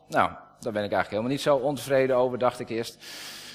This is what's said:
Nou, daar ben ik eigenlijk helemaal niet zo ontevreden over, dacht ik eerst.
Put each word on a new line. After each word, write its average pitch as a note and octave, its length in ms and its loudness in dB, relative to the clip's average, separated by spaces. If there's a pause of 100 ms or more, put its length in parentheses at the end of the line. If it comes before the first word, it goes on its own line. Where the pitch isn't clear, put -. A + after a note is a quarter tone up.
Nou, G#2+ 240 4 (280)
daar A2+ 140 -6
ben G#2 100 0
ik G2+ 80 -2
eigenlijk F#2+ 180 2
helemaal A2+ 220 -2
niet C#3+ 100 -2
zo D3 140 4
ontevreden C3 600 2
over, B2+ 220 2
dacht B2 220 2
ik B2 100 -8
eerst. - 360 -6 (500)